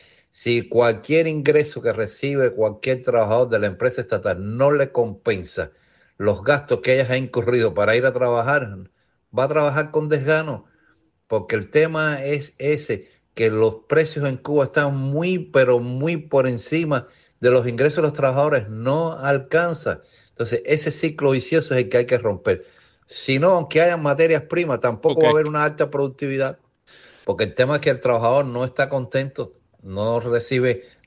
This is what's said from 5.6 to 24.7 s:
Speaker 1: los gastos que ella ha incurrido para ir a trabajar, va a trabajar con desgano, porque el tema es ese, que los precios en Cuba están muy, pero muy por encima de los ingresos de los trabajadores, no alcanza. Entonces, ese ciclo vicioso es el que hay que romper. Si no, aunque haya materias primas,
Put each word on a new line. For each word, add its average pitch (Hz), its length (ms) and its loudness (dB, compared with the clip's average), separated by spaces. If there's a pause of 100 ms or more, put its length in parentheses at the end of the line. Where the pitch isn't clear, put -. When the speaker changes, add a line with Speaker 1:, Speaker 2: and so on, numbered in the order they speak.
Speaker 1:
los 104 260 -2
gastos 139 380 0
que 131 180 2
ella 127 120 0
ha 127 40 0
incurrido 120 580 0
para 104 220 2
ir 123 100 2
a 131 60 2
trabajar, 120 680 0 (580)
va 131 80 0
a 139 40 0
trabajar 151 420 0
con 156 180 -2
desgano, 147 580 -2 (600)
porque 110 300 -2
el 101 120 -4
tema 156 560 0
es 143 340 -4
ese, 139 500 -4 (260)
que 113 160 2
los 110 240 2 (140)
precios 151 400 0
en 131 80 -4
Cuba 143 280 0
están 139 320 -2
muy, 151 420 -2
pero 127 420 4
muy 131 360 -2
por 139 300 0
encima 139 600 -2 (320)
de 123 100 4
los 123 160 4
ingresos 131 300 0
de 170 60 0
los 151 100 2
trabajadores, 135 560 0
no 135 440 -2
alcanza. 139 920 -2 (280)
Entonces, 117 340 -4
ese 151 260 0
ciclo 151 420 -2
vicioso 147 420 -2
es 127 100 2
el - 60 -12
que 123 80 2
hay 123 80 0
que 123 100 0
romper. 101 480 -2 (420)
Si - 320 -4
no, 165 120 4
aunque 165 320 2
haya 175 160 2
materias 151 440 2
primas, 156 380 -2